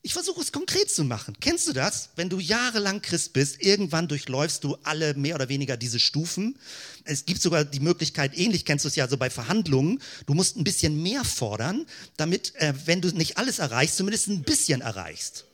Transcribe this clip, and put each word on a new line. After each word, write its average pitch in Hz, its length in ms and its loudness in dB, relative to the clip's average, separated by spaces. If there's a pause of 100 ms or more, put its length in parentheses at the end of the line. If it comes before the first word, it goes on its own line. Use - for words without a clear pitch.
Ich - 100 -4
versuche 359 260 -4
es - 140 -4
konkret 370 360 0
zu - 140 0
machen. 117 380 -4
Kennst 339 260 2
du 320 60 -2
das? - 420 0
Wenn 175 140 -2
du - 100 0
jahrelang 208 600 0
Christ - 320 -2
bist, 143 280 2
irgendwann 185 460 4
durchläufst 143 560 -2
du 143 200 -2
alle 156 320 0
mehr 143 200 0
oder 131 140 -2
weniger 135 260 -2
diese 117 240 -4
Stufen. 175 580 0 (460)
Es 147 220 -6
gibt 185 160 -2
sogar 151 240 4
die 143 160 -4
Möglichkeit, 156 560 0
ähnlich 196 260 2
kennst 143 220 0
du 147 40 -2
es - 60 -2
ja 131 140 2
so 135 80 2
bei 127 120 0
Verhandlungen, 156 720 2 (240)
du 143 80 2
musst 180 220 2
ein 196 80 -2
bisschen 156 400 0
mehr 240 220 -2
fordern, 170 600 -2 (300)
damit, 165 400 0
äh, 151 180 2 (120)
wenn 175 160 4
du 180 80 2
nicht 160 280 0
alles 240 220 0
erreichst, 131 380 4
zumindest 202 320 0
ein 190 140 -2
bisschen 147 360 2
erreichst. 98 640 -8 (100)